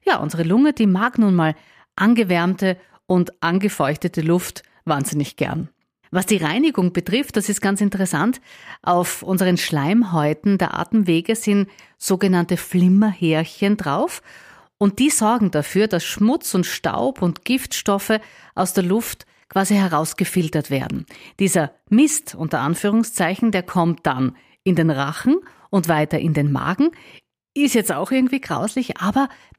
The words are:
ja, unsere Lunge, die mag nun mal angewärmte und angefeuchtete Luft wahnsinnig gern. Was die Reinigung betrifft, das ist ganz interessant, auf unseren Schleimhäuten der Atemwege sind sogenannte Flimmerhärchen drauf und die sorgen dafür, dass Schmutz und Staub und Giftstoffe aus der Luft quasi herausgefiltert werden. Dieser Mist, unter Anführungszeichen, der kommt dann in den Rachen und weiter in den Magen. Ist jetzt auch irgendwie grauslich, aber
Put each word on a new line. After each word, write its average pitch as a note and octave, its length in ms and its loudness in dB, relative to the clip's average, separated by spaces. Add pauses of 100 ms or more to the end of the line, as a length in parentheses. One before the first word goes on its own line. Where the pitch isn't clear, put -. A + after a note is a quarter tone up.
ja, F#4 140 2
unsere E3 260 -4
Lunge, A#3 300 2
die A3 140 2
mag G3+ 320 0
nun G3+ 160 4
mal D#3+ 200 2 (400)
angewärmte F#3 840 0 (280)
und F3+ 380 0
angefeuchtete E3+ 760 -2
Luft E3+ 420 -2 (200)
wahnsinnig C#3+ 540 -4
gern. - 320 -4 (400)
Was F#3 180 -2
die A3 100 4
Reinigung F3+ 560 0
betrifft, A3 440 -2
das G#3 120 -2
ist G3+ 100 -4
ganz G3 220 0
interessant, F#3+ 580 0 (440)
auf F3 400 0
unseren F#3 340 2
Schleimhäuten E3+ 1000 0
der - 200 -2
Atemwege F#3 560 0
sind G3+ 320 0 (300)
sogenannte F3+ 580 0
Flimmerhärchen F#3 1200 2
drauf F#3 440 -4 (560)
und G3+ 220 2
die C#4 100 4
sorgen A3 400 2
dafür, E3+ 380 0
dass F3+ 180 -2
Schmutz - 480 0
und F3+ 140 2
Staub - 560 -4
und F3 220 -2
Giftstoffe A3 760 -2 (340)
aus F#3 200 -2
der F#3+ 100 0
Luft G#3 420 -2 (240)
quasi G3 240 0
herausgefiltert E3 960 0
werden. - 380 -4 (320)
Dieser E3+ 320 0 (180)
Mist, - 460 2
unter D#3 240 -4
Anführungszeichen, G3 920 0
der F3+ 120 -2
kommt E3+ 420 -2
dann C3 320 -2 (260)
in F#3 120 2
den D#3+ 160 4
Rachen D3+ 460 0 (340)
und F3+ 160 0
weiter D3+ 320 0
in D#3 160 0
den D3 160 2
Magen. D#3+ 400 0 (640)
Ist C#4+ 180 2
jetzt G#3+ 180 0
auch D#3 200 -4
irgendwie C4 280 2
grauslich, - 580 -6
aber A3+ 320 0 (300)